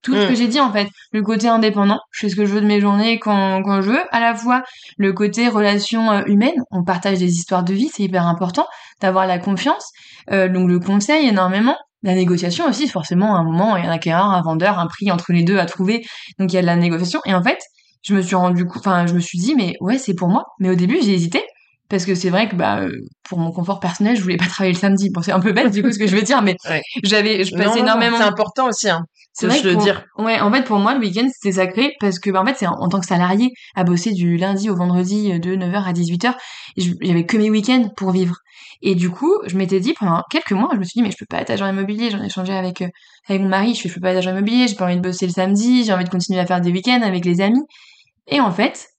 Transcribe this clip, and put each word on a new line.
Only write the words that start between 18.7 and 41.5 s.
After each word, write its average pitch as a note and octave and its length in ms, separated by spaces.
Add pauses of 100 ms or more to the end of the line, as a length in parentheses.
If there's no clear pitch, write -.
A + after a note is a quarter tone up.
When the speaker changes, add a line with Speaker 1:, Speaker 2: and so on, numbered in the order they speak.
Speaker 1:
enfin, F3 280
je E3+ 60
me F3 80
suis F3 180
dit, A#3 160
mais G3 280
ouais, A3 160
c'est G3+ 160
pour F3 140
moi. B3+ 160 (160)
Mais F#3 100
au F#3 60
début, F#3 260
j'ai G3+ 100
hésité. F3+ 300 (480)
Parce F#3 160
que G3 80
c'est F3+ 160
vrai G#3 180
que, F#3+ 80
bah, G#2 220
euh, F#2+ 140 (360)
pour F3 100
mon E3 120
confort F3+ 300
personnel, G#3 360
je G3+ 60
voulais F3+ 160
pas F3+ 80
travailler F#3 260
le F3 60
samedi. G3 320
Bon, F3 100
c'est F#3 120
un F#3 80
peu G3+ 120
bête, A#3 200
du G3+ 100
coup, A#3+ 100
ce G#3 60
que G#3+ 80
je F#3+ 100
veux G#3 60
dire, A#3+ 180
mais F#3+ 200
Speaker 2:
<laughs> E3+ 100
Ouais. D#3 100 (220)
Speaker 1:
j'avais, G#3 420
je - 100
Speaker 2:
Non, F3+ 100
Speaker 1:
passais G#3 60
Speaker 2:
non, A#3 60
non, A#3 60
Speaker 1:
énormément A3+ 340
Speaker 2:
c'est A3+ 60
important G#3+ 460
aussi, G#3+ 200
hein, E3+ 140 (300)
Speaker 1:
c'est - 140
Speaker 2:
de - 40
Speaker 1:
vrai D4+ 80
Speaker 2:
se F#3+ 60
Speaker 1:
que F#3+ 60
Speaker 2:
le F3+ 40
Speaker 1:
pour, G#3+ 80
Speaker 2:
dire. G3+ 220 (140)
Speaker 1:
ouais, A3+ 220
en G#3 120
fait, C4 100
pour G#3+ 160
moi, A3 160
le C4+ 60
week-end, G#3+ 340
c'était F#3+ 220
sacré F#3+ 420
parce F#3+ 220
que, G3+ 100
bah, F#3+ 120
en G3+ 40
fait, C4+ 100
c'est F#3 120
en, E3+ 100
en F3+ 100
tant F#3+ 120
que F3 60
salarié, F#3+ 440 (240)
à F#3 80
bosser F3 300
du F3 240
lundi G3 340
au F#3 60
vendredi, F#3 560
euh, E3+ 80
de F#3 160
neuf F3+ 180
heures G3 140
à F3+ 40
dix-huit F3 320
heures, B3 140 (380)
et F#3+ 60
je, F3 100 (100)
j'avais E3+ 240
que A3+ 100
mes G#3+ 140
week-ends A3 460
pour F#3+ 160
vivre. F3+ 240 (460)
Et F#3+ 120
du F3 160
coup, D4+ 220 (160)
je F3+ 80
m'étais F#3+ 240
dit, B3+ 180
pendant F3 320
quelques - 220
mois, A#3 200
je A3+ 60
me F#3 60
suis A3 160
dit, - 20
mais G3+ 80
je - 80
peux G#3 100
pas - 120
être - 100